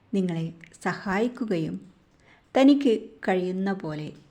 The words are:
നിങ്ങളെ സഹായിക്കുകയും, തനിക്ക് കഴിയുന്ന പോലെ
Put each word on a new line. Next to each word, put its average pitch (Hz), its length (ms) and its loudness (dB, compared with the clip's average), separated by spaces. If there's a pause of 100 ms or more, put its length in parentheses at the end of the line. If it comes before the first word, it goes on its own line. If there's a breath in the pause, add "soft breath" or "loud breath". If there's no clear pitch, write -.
(140 loud breath)
നിങ്ങളെ 175 320 -2 (340)
സഹായിക്കുകയും, 190 960 -4 (800 soft breath)
തനിക്ക് 269 380 6 (260)
കഴിയുന്ന 185 540 -2
പോലെ 156 360 -8 (220 soft breath)